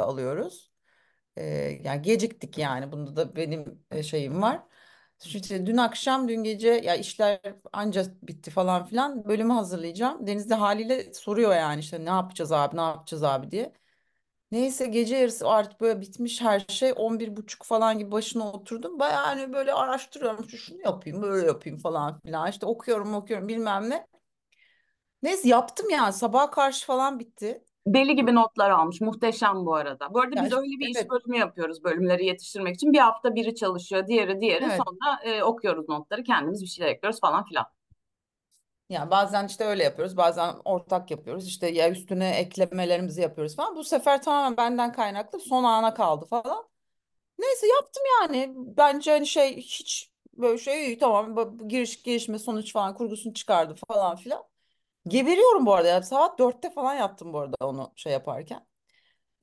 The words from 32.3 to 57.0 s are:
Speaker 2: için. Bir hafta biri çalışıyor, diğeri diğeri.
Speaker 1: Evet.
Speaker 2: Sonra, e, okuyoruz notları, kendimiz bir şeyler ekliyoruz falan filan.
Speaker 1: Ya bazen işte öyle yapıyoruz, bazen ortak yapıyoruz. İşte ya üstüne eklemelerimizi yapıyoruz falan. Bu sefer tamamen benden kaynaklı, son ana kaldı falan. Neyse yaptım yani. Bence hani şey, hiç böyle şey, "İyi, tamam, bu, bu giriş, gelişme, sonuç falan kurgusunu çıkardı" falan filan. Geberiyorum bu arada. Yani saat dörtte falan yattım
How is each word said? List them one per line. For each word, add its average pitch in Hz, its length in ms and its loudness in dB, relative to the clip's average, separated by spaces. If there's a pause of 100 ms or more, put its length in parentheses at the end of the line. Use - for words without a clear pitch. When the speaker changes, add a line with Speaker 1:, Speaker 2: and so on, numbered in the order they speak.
Speaker 2:
için. 285 180 4
Bir 294 60 8
hafta 226 360 4
biri 226 200 -2
çalışıyor, 190 520 -2
diğeri 202 340 2
diğeri. 233 220 2
Speaker 1:
Evet. 196 140 0
Speaker 2:
Sonra, 247 460 -2
e, 220 200 -2
okuyoruz 180 460 0
notları, 180 340 -6
kendimiz 190 380 0
bir 180 60 -12
şeyler 170 240 -2
ekliyoruz 214 280 -4
falan 180 260 2
filan. - 200 -2 (1200)
Speaker 1:
Ya 165 220 -6
bazen 202 360 4
işte 214 180 -4
öyle 196 180 2
yapıyoruz, 180 340 0
bazen 170 380 2 (100)
ortak 180 460 -2
yapıyoruz. 165 360 -8
İşte 175 200 -4
ya 165 240 4
üstüne 185 380 -2
eklemelerimizi 180 920 0
yapıyoruz 156 340 -2
falan. 349 200 -4
Bu 311 80 -8
sefer 277 380 2
tamamen 277 360 0
benden 240 340 0
kaynaklı, 214 480 -4
son 254 240 0
ana 226 300 4
kaldı 165 320 0
falan. 262 420 -4 (720)
Neyse 453 280 2
yaptım 554 360 4 (180)
yani. 269 340 0
Bence 285 560 4
hani 294 160 4
şey, 269 300 2
hiç - 540 -10 (220)
böyle 233 240 2
şey, 277 300 -2
"İyi, 233 100 -4
tamam, 220 380 2
bu, 226 240 -2
bu 220 100 -12
giriş, 240 340 -4
gelişme, 226 360 -2
sonuç 214 340 -6
falan 196 220 -2
kurgusunu 220 380 -8
çıkardı" 160 420 0 (120)
falan 196 280 0
filan. 233 280 -8 (640)
Geberiyorum 339 580 6
bu 202 80 6
arada. 170 140 6
Yani 180 180 4
saat 285 340 2
dörtte 247 300 2
falan 277 260 -2
yattım 196 380 -6